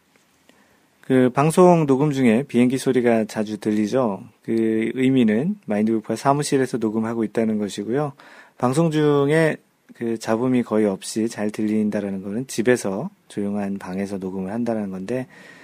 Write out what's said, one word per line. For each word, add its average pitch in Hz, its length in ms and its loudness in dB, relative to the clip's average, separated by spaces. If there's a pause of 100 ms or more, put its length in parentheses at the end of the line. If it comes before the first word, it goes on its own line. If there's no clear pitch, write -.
(1000)
그 127 320 4
방송 165 540 6
녹음 139 240 2
중에 127 320 2
비행기 123 340 2
소리가 120 480 2
자주 107 320 -6
들리죠? 107 640 0 (200)
그 113 500 -2
의미는 131 600 2 (100)
마인드 107 260 0
골프가 113 240 -2
사무실에서 139 600 0
녹음하고 113 460 -2
있다는 110 340 -2
것이고요. 107 560 -4 (460)
방송 139 320 2
중에 151 680 2 (380)
그 117 240 -4
잡음이 120 420 0
거의 107 240 2
없이 104 420 -2
잘 107 220 -4
들린다라는 104 720 -2
거는 104 240 -8
집에서 117 640 -2 (180)
조용한 101 520 -6
방에서 95 400 -8
녹음을 95 320 -8
한다는 110 400 -4
건데, 104 340 -6 (380)